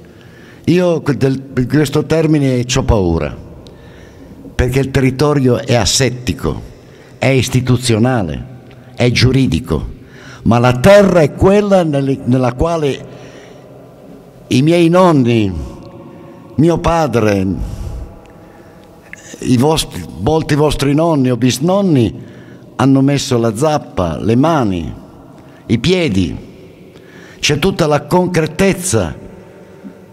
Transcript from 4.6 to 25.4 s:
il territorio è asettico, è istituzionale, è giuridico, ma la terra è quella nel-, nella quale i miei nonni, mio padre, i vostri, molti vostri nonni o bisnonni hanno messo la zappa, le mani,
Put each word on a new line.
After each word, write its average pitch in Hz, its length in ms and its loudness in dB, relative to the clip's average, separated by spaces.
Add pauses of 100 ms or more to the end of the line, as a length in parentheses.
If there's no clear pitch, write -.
il 135 100 -2
territorio 131 680 2
è - 180 -2
asettico, 95 840 -2 (560)
è 120 100 -2
istituzionale, 120 1300 0 (420)
è 123 160 0
giuridico, 117 760 0 (580)
ma 117 160 4
la 123 140 4
terra 190 480 6
è 143 120 2
quella 196 500 2
nel-, 139 400 -2
nella 127 300 0
quale 156 520 -4 (1400)
i 127 140 2
miei 170 260 4
nonni, 131 680 4 (1000)
mio 160 220 2
padre, 113 680 0 (1900)
i - 180 0
vostri, 135 480 -2 (140)
molti 151 360 -2
vostri 143 380 0
nonni 151 360 2
o 123 60 0
bisnonni 139 880 0 (540)
hanno 135 240 4
messo 135 360 0
la 117 180 0
zappa, 107 640 -2
le 98 160 0
mani, 120 580 0 (720)